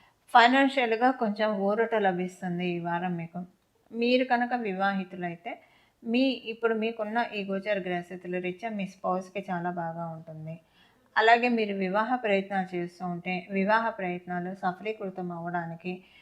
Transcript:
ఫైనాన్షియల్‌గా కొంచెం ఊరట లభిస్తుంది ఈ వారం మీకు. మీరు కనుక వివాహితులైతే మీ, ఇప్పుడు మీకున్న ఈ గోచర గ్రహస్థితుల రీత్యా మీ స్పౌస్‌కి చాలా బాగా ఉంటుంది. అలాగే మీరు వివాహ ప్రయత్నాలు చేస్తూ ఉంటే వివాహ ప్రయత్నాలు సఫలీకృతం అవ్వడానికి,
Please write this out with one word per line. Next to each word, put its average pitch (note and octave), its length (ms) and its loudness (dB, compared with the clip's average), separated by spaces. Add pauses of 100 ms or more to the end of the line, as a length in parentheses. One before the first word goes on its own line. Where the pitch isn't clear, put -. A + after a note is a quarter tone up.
(340)
ఫైనాన్షియల్‌గా B3 760 6
కొంచెం G#3+ 480 0
ఊరట A3 360 2
లభిస్తుంది F3+ 720 0
ఈ F3 120 -2
వారం E3+ 380 -2
మీకు. E3+ 280 -8 (480)
మీరు A#3+ 320 4
కనుక A#3+ 300 0
వివాహితులైతే F#3+ 1040 -4 (440)
మీ, A#3+ 180 2
ఇప్పుడు A3+ 520 0
మీకున్న A3 600 -2
ఈ G3+ 100 -4
గోచర G3 340 -2
గ్రహస్థితుల F3+ 600 -4
రీత్యా F3+ 320 -6
మీ G3+ 160 -4
స్పౌస్‌కి F#3+ 640 -4
చాలా F3 200 -2
బాగా E3+ 380 -6
ఉంటుంది. D#3+ 520 -12 (560)
అలాగే A#3 320 6
మీరు A3 260 0
వివాహ G3+ 420 0
ప్రయత్నాలు G3 600 0
చేస్తూ F3 300 -6
ఉంటే F3+ 440 -6
వివాహ G#3 380 2
ప్రయత్నాలు F3+ 680 -6
సఫలీకృతం F#3+ 760 -6
అవ్వడానికి, E3+ 720 -6 (180)